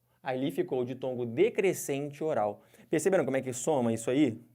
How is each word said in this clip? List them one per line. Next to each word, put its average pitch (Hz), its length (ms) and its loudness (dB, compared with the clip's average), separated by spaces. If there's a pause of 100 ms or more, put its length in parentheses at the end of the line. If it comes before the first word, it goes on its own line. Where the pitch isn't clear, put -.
(220)
Ali 131 280 -2
ficou 139 300 -2
o 123 40 2
ditongo 123 420 -6
decrescente 147 1000 0
oral. 113 380 0 (260)
Perceberam 175 360 4
como 131 120 0
é 135 60 0
que 131 100 -6
soma 123 400 2
isso 113 180 -2
aí? 131 300 2 (140)